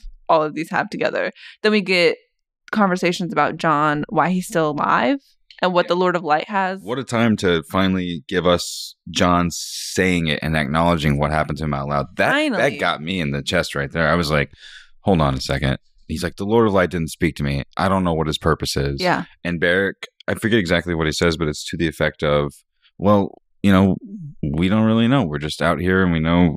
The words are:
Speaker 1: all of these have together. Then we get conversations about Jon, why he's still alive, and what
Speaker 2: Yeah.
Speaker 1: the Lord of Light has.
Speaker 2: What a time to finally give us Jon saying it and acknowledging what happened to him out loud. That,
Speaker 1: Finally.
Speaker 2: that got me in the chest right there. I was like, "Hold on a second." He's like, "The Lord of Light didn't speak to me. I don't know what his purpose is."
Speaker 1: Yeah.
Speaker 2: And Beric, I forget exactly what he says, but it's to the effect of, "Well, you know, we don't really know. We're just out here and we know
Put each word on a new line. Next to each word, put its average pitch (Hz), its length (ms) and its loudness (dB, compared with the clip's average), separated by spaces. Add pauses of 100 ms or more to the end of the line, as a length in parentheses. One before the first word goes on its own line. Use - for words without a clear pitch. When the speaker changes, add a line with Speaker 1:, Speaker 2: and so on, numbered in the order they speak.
(280)
Speaker 1:
all 160 160 2
of 151 100 -6
these 160 160 -8
have 208 200 -4
together. - 420 -4 (320)
Then 214 80 2
we 214 80 2
get 175 380 2 (540)
conversations 180 600 0
about 143 260 0
Jon, 151 520 0
why 156 200 0
he's 185 180 -2
still 160 240 0
alive, 220 480 0 (420)
and 180 120 0
what 175 120 2
Speaker 2:
Yeah. - 40 -14
Speaker 1:
the 175 60 2
Lord 180 200 2
of 170 80 -2
Light 156 260 0
has. 190 320 -4
Speaker 2:
What 113 180 -6
a 127 40 -6
time 113 340 2
to 85 260 2
finally 92 640 -2
give 87 180 0
us - 500 0 (140)
Jon 87 420 2
saying 90 760 -2
it 73 140 0
and 78 160 -2
acknowledging 76 600 2
what 73 140 0
happened 76 280 -2
to 76 60 -6
him 73 80 -2
out 69 160 -6
loud. 71 180 -2 (100)
That, 104 160 2
Speaker 1:
Finally. 277 280 -2
Speaker 2:
that 143 180 -2
got 80 220 -2
me 90 180 -4
in 73 120 -2
the 71 120 -6
chest 85 320 -2
right 69 160 -4
there. 80 180 0
I 80 60 4
was 80 160 0
like, 73 200 0 (500)
"Hold 90 200 2
on 69 140 2
a 65 60 -8
second." 67 360 -2 (300)
He's 78 160 -6
like, 85 140 -6
"The 98 80 -8
Lord 113 220 4
of 98 60 2
Light 90 180 4
didn't 82 200 -4
speak 82 260 -2
to 76 60 -6
me. 69 200 -2 (140)
I 95 100 0
don't 95 160 2
know 87 100 0
what 80 140 -2
his 76 100 -4
purpose - 380 -2
is." 69 260 -2
Speaker 1:
Yeah. 180 240 -2 (180)
Speaker 2:
And 87 160 -4
Beric, - 480 0 (200)
I 101 80 -2
forget 110 240 2
exactly 85 360 0
what 80 120 0
he 76 60 0
says, 82 240 2
but 80 100 -2
it's 76 220 -6
to 85 80 -8
the 82 100 0
effect 78 360 -2
of, 73 300 0 (440)
"Well, 101 440 2 (220)
you 101 80 4
know, 95 260 4 (440)
we 143 280 -2
don't 110 160 2
really 113 220 2
know. 131 160 2
We're 76 140 -4
just 76 240 -6
out 80 180 0
here 92 240 2
and 90 80 2
we 82 80 0
know 85 380 4